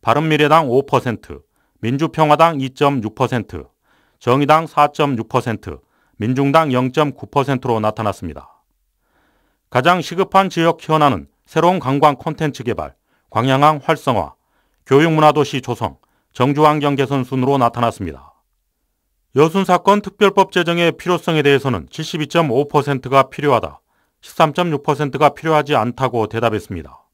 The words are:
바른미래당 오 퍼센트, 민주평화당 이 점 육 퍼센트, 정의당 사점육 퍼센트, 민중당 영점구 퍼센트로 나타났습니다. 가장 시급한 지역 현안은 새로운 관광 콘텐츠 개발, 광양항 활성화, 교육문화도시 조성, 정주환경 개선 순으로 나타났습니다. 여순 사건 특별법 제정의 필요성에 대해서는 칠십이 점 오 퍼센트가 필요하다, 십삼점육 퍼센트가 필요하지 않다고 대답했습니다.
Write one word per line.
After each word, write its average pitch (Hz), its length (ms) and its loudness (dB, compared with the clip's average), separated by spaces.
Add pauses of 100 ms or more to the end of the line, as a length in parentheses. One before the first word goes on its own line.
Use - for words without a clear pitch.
바른미래당 151 640 2
오 131 160 0
퍼센트, 117 560 -4 (400)
민주평화당 147 800 0
이 131 140 -6
점 139 280 0
육 107 120 -8
퍼센트, 113 500 -6 (540)
정의당 147 480 2
사점육 143 640 -2
퍼센트, 107 480 -6 (400)
민중당 139 520 0
영점구 127 580 -2
퍼센트로 127 520 -2
나타났습니다. 101 840 -8 (1080)
가장 160 320 2
시급한 190 480 -2
지역 165 360 -2
현안은 143 420 0 (180)
새로운 170 340 0
관광 139 360 0
콘텐츠 156 460 -8
개발, 80 320 -8 (360)
광양항 135 520 2
활성화, 120 520 -2 (500)
교육문화도시 147 760 2
조성, 110 340 -6 (380)
정주환경 143 640 2
개선 135 260 -2
순으로 135 360 -2
나타났습니다. 113 760 -4 (1000)
여순 160 280 2
사건 196 360 2
특별법 196 500 0
제정의 170 480 0
필요성에 170 440 -2
대해서는 127 500 0
칠십이 156 340 -8
점 165 240 0
오 143 160 0
퍼센트가 139 640 0
필요하다, 113 520 -2 (400)
십삼점육 160 640 -2
퍼센트가 143 460 0
필요하지 147 480 0
않다고 117 500 -2
대답했습니다. 104 880 -6